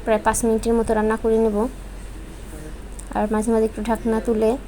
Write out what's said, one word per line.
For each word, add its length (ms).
প্রায় 200
পাঁচ 220
মিনিটের 280
মতো 200
রান্না 220
করে 220
নেব। 300
আর 180
মাঝে 200
মাঝে 140
একটু 160
ঢাকনা 400
তুলে 360